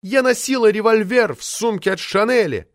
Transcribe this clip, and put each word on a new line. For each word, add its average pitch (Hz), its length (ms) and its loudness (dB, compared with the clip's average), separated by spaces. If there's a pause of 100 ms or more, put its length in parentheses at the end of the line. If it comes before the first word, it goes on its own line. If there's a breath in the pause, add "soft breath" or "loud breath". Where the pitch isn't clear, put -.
я 240 200 0
носила 247 480 2
револьвер 214 640 2
в - 80 -14
сумке 202 500 -4
от 185 80 -6
Шанели. 202 760 0